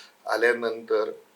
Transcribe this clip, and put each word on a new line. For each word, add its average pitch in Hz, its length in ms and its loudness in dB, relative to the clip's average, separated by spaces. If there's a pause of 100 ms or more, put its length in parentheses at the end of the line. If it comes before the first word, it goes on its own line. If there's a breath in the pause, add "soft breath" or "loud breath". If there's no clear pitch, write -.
(260 loud breath)
आल्यानंतर 113 840 0 (240)